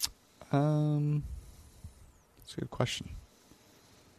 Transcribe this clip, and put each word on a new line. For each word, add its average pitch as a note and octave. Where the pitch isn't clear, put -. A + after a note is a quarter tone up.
Um, D3
that's -
a -
good B2
question. -